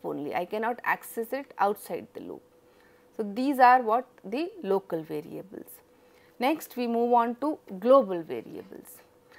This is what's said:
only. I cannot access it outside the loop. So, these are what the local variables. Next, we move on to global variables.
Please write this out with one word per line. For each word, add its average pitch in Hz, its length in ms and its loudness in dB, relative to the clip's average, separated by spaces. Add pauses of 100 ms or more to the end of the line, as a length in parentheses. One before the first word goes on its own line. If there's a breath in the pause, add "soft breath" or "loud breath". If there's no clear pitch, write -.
only. 147 300 -6
I 180 100 -2
cannot 226 400 -4
access - 480 -4
it 277 260 -8
outside 202 560 -2
the - 60 -12
loop. 87 220 -14 (720 soft breath)
So, 226 60 -6
these 247 360 -2
are 254 240 8
what 233 240 0 (180)
the 277 260 -6 (120)
local 190 400 -2
variables. 160 680 -12 (680 soft breath)
Next, 294 380 -2
we 247 100 -2
move 233 260 2
on 233 240 4
to 294 220 -4 (220)
global 208 420 6
variables. - 760 -12 (400 loud breath)